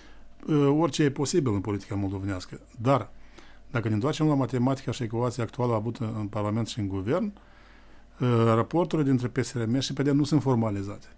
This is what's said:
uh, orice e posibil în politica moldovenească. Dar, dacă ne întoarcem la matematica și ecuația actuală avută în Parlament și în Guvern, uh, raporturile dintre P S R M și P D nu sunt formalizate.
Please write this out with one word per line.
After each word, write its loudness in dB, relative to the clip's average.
uh, 4
orice 2
e 4
posibil 0
în 0
politica -4
moldovenească. -4
Dar, 2
dacă -2
ne 0
întoarcem 0
la 4
matematica 0
și -6
ecuația -2
actuală -2
avută -2
în -4
Parlament -2
și -8
în 0
Guvern, -2
uh, -8
raporturile 2
dintre 2
P -2
S -8
R -2
M 0
și -4
P -2
D 0
nu 4
sunt 2
formalizate. 0